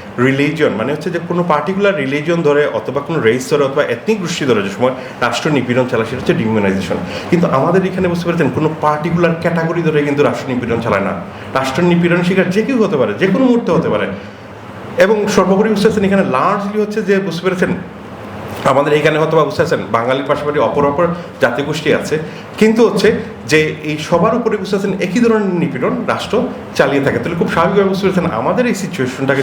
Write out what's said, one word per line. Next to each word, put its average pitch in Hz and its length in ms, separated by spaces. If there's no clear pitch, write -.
রিলিজিয়ন, 139 540
মানে 117 140
হচ্ছে 156 220
যে 170 40
কোনো 175 120
পার্টিকুলার 190 520
রিলিজিয়ন 147 440
ধরে 147 140
অথবা 131 280
কোনো 165 100
রেস 123 240
ধরে 143 180
অথবা 147 140
এথনিক 214 300
গোষ্ঠী 160 260
ধরে 107 160
যে 98 120
সময় 127 160
রাষ্ট্র 117 220
নিপীড়ন 123 340
চালায় 113 180
সেটা 127 120
হচ্ছে 117 180
ডিহিউম্যানাইজেশন। 101 580
কিন্তু 170 160
আমাদের 170 320
এখানে 185 220
বুঝতে 170 160
পেরেছেন 165 300
কোনো 156 100
পার্টিকুলার 165 500
ক্যাটাগরি 170 440
ধরে 147 200
কিন্তু 143 220
রাষ্ট্র - 220
নিপীড়ন 117 340
চালায় 98 220
না, 101 60
রাষ্ট্র - 200
নিপীড়ন 175 360
শিকার 185 280
যে 220 120
কেউ 262 180
হতে 165 160
পারে, 107 100
যে 190 120
কোনো 262 160
মুহূর্তে 233 260
হতে 120 180
পারে। 101 120
এবং 214 100
সর্বোপরি 190 380
বুঝতে 202 140
পারছেন 196 220
এখানে 196 140
লার্জলি 196 480
হচ্ছে 208 160
যে 196 40
বুঝতে 165 200
পেরেছেন 180 260
আমাদের 143 280
এখানে 151 220
হয়তো 156 160
বা 156 120
বুঝতে 151 120
পারছেন 139 200
বাঙালির 131 340
পাশাপাশি 147 380
অপর 143 240
অপর 175 140
জাতিগোষ্ঠী 139 460
আছে, - 160
কিন্তু 220 280
হচ্ছে 190 200
যে 156 80
এই 151 60
সবার 208 320
উপরে 208 220
বুঝতে 202 140
পারছেন 196 180
একই 247 180
ধরনের 214 380
নিপীড়ন 135 320
রাষ্ট্র - 220
চালিয়ে 139 280
থাকে। 117 160
তাহলে 165 200
খুব - 120
স্বাভাবিকভাবে 196 380
বুঝতে 196 160
পারছেন 165 200
আমাদের 185 320
এই 190 120
সিচুয়েশনটাকে 135 600